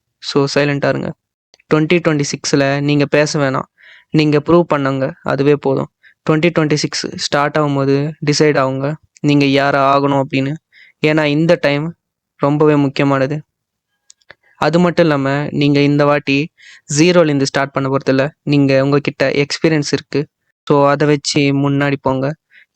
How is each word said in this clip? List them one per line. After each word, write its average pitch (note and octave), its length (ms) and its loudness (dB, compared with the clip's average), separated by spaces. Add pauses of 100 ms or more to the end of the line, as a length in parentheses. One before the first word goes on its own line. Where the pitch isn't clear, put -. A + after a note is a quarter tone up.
(240)
So, C#3 220 0
சைலண்டா C#3+ 480 0
இருங்க. C3+ 160 -6 (640)
Twenty D#3 280 2
twenty-six-ல C#3+ 680 -2 (140)
நீங்க C#3+ 340 0
பேச D3+ 240 0
வேணாம், C3+ 280 -4 (460)
நீங்க D3+ 240 2 (100)
ப்ரூவ் E3+ 260 4
பண்ணுங்க, C3+ 340 -2 (160)
அதுவே C#3 340 0
போதும். C#3 320 -4 (360)
Twenty D#3 260 0
twenty-six D3+ 420 -2 (240)
ஸ்டார்ட் D3 420 -2
ஆகும்போது C#3 380 0 (280)
டிசைட் D3 380 2
ஆகுங்க. C3+ 260 -4 (380)
நீங்க C#3+ 240 4
யாரா C#3 380 2
ஆகணும் C#3 340 0
அப்படின்னு. C#3 300 -4 (500)
ஏன்னா D#3 200 2 (100)
இந்த E3 280 2
டைம் C#3+ 240 -2 (540)
ரொம்பவே D3+ 360 2
முக்கியமானது. C#3 600 0 (1300)
அது D3+ 180 0
மட்டும் F3 260 2
இல்லாம, C#3+ 220 0 (240)
நீங்க C#3+ 300 2
இந்த D3 240 2
வாட்டி C#3+ 320 0 (520)
ஜீரோலேருந்து D3+ 600 2
ஸ்டார்ட் C#3 260 -4
பண்ண C3+ 140 -2
போறதில்ல. C3+ 340 0 (200)
நீங்க C#3+ 280 2 (100)
உங்ககிட்ட C#3+ 420 0 (140)
எக்ஸ்பீரியன்ஸ் D3 560 -2
இருக்கு. C#3 280 -4 (460)
So, D3+ 80 2 (120)
அதை C#3+ 200 2
வச்சு D3 340 0 (140)
முன்னாடி C#3 460 0
போங்க. C3 260 -2 (480)